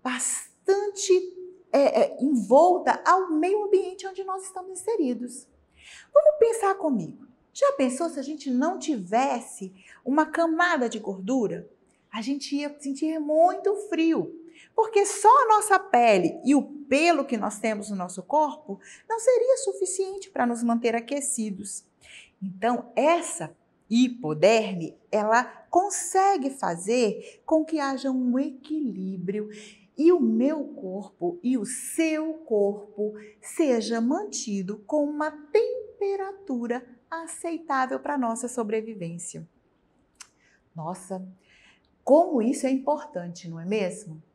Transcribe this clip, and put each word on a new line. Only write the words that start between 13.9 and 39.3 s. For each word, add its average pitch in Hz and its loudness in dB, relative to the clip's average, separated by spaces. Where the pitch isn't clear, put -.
porque 440 4
só - 2
a 453 2
nossa 415 4
pele 226 4
e 262 4
o 277 4
pelo 302 2
que 240 -4
nós 202 -6
temos 208 -4
no 202 -6
nosso 180 -8
corpo 277 -2
não 453 -4
seria 508 4
suficiente 381 -4
pra 247 0
nos 240 -2
manter 233 0
aquecidos. 233 -6
Então, 220 -4
essa 311 0
hipoderme, 196 2
ela 214 2
consegue 381 0
fazer 196 -2
com 311 2
que 311 -4
haja 269 -2
um 254 0
equilíbrio 208 -6
e 330 6
o 339 4
meu 247 2
corpo 185 -8
e 254 0
o 208 -2
seu 311 -4
corpo 208 -2
seja 233 0
mantido 220 -4
com 302 0
uma 302 -4
temperatura 392 -4
aceitável 320 -6
pra 285 -4
nossa 233 -4
sobrevivência. 202 -8